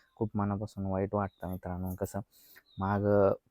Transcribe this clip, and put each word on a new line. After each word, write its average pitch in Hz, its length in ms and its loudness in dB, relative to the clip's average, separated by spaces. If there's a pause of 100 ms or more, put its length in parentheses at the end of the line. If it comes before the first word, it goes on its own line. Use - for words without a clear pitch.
(160)
खूप 110 200 -2
मनापासून 101 500 -2
वाईट 98 280 0
वाटतं 98 360 -2
मित्रांनो. 90 500 -6
कसं 98 200 -4 (600)
मागं 101 540 4 (180)